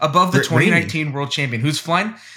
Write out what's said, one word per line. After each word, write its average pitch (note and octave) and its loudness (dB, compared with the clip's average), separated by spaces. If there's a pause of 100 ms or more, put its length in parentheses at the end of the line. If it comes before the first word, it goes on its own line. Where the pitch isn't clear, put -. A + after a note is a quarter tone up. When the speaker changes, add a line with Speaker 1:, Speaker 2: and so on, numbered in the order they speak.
Speaker 1:
Above F3 2
the C#3 4
Speaker 2:
Re-, C3+ 2
reigning. - -4
Speaker 1:
twenty D3+ 4
nineteen D#3 0
world C#3 -6
champion B2 -4
who's C#3+ 0
flying, F#3+ -2 (220)